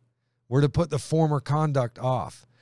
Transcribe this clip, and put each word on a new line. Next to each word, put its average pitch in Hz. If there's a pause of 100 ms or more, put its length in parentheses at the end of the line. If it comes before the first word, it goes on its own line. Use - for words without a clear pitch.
(480)
We're 127
to 143
put 165
the 139
former 151
conduct 139
off. 127 (160)